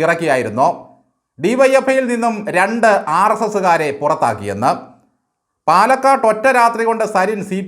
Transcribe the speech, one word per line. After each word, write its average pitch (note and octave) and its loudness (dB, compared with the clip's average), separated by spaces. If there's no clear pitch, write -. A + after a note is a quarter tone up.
ഇറക്കിയായിരുന്നോ C#3+ 0
ഡി G3+ 0
വൈ C4+ 4
എഫ് C4+ 0
ഐയിൽ C4 0
നിന്നും A3+ -2
രണ്ട് A3 2
ആർ G#3+ 2
എസ് A3 -2
എസുകാരെ F3 0
പുറത്താക്കിയെന്ന്? A2+ -2
പാലക്കാട്ട് B3+ 2
ഒറ്റ G#3+ -2
രാത്രി A3+ 0
കൊണ്ട് A3 -2
സരിൻ G3 -2
സി F#3+ -4